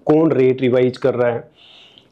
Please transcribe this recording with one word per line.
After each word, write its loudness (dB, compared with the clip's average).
कौन 2
रेट 0
रिवाइज 0
कर -2
रहा -2
है? -6